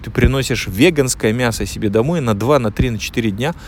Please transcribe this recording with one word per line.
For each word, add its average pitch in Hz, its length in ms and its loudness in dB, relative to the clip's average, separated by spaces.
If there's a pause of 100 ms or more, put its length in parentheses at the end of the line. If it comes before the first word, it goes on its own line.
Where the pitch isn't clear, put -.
ты 113 60 -10
приносишь 127 560 2
веганское 127 640 2
мясо 117 320 -2
себе 107 240 -4
домой 127 320 2
на 117 140 0
два, 123 240 2
на 113 120 0
три, 127 200 0
на 110 80 -6
четыре 113 320 -4
дня, 127 240 -4 (140)